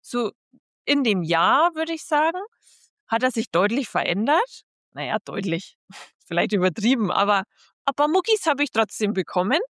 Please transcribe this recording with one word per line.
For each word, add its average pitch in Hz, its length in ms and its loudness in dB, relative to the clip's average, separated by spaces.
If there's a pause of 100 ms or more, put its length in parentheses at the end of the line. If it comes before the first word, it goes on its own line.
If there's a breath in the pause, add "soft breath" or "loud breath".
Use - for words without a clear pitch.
So 240 300 -4 (540)
in 285 180 2
dem 196 200 2
Jahr, 208 520 2
würde 320 180 -4
ich 311 120 -8
sagen, 320 340 0 (680 soft breath)
hat 226 160 0
er 254 80 0
sich - 200 -4
deutlich 208 360 0
verändert. 240 760 0 (280)
Naja, 139 320 -4
deutlich. - 540 -6 (120)
<laughs> - 260 -20 (100)
Vielleicht 175 280 0
übertrieben, 202 580 0
aber 202 320 0 (420 soft breath)
ein 277 100 -2
paar 294 120 2
Muckis 370 380 0
habe 285 180 0
ich - 80 -4
trotzdem 208 420 -2
bekommen. 190 460 0 (100)